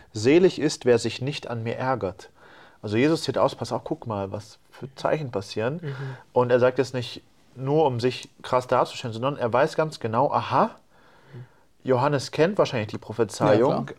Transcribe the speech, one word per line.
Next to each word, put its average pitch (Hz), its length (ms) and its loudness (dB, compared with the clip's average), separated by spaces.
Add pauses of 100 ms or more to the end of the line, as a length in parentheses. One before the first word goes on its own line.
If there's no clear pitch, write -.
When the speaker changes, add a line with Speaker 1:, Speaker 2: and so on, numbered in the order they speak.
(120)
Speaker 1:
selig 156 480 4
ist, - 260 -2
wer 120 120 6
sich 113 220 -4
nicht 139 280 -6
an 117 140 -8
mir 113 140 -4
ärgert.“ 117 540 -4 (520)
Also 107 140 -2
Jesus 151 280 2
zählt 120 140 -2
aus, 120 180 2
„Pass - 160 -8
auf, 113 100 -4
guck - 240 -8
mal, 98 240 -4
was - 280 -12 (120)
für - 240 -16
Zeichen 151 380 -2
passieren.“ 113 500 -4
Speaker 2:
Mhm. 143 120 -10 (380)
Speaker 1:
Und 123 200 2
er 127 80 6
sagt 127 180 4
es 131 140 -2
nicht - 300 -8 (340)
nur, 139 300 2
um 123 120 0
sich 123 300 -2 (140)
krass 127 260 0
darzustellen, 123 440 0
sondern 127 240 -4
er 117 160 -2
weiß 139 220 2
ganz 156 240 -2
genau, 117 320 0
aha, 127 400 2 (1120)
Johannes 131 480 2
kennt 175 280 2
wahrscheinlich 117 300 0
die 107 100 -10
Prophezeiung 110 720 2
Speaker 3:
Ja, 143 100 -2
klar. - 160 -12